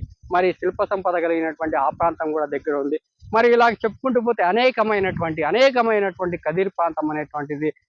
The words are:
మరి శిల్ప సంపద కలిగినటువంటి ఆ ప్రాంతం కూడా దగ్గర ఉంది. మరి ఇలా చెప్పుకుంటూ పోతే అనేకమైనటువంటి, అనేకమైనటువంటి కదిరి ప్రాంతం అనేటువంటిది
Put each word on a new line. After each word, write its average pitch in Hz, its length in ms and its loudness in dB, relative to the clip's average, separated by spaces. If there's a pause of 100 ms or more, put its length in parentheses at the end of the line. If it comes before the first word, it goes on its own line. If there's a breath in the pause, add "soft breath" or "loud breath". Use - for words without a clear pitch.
(320)
మరి 180 200 2
శిల్ప 185 320 -4
సంపద 190 300 -2
కలిగినటువంటి 160 640 -2
ఆ 143 140 0
ప్రాంతం 165 420 -2
కూడా 151 140 -2
దగ్గర 143 300 -4
ఉంది. 143 240 -2 (340)
మరి 233 200 6
ఇలా 233 160 6
చెప్పుకుంటూ 233 520 -2
పోతే 220 220 0
అనేకమైనటువంటి, 190 1000 0
అనేకమైనటువంటి 202 920 2
కదిరి 185 320 -2
ప్రాంతం 160 400 -2
అనేటువంటిది 147 640 -4 (160)